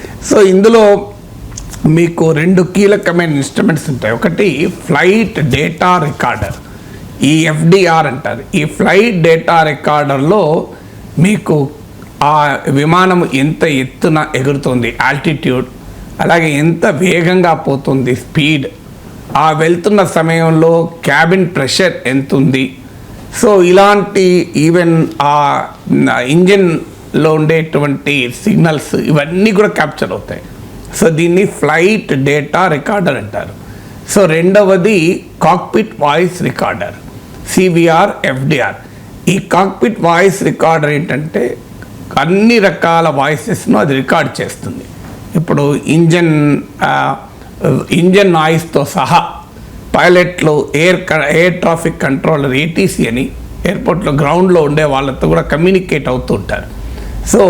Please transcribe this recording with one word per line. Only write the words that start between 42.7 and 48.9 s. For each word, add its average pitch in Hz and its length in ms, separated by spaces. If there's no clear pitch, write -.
వాయిసెస్ను 143 680
అది 156 140
రికార్డు 135 480
చేస్తుంది. - 440
ఇప్పుడు 143 400
ఇంజన్, 156 880
ఆ, 139 320
ఇంజన్ 185 420
నాయిస్‌తో 156 520
సహా 147 340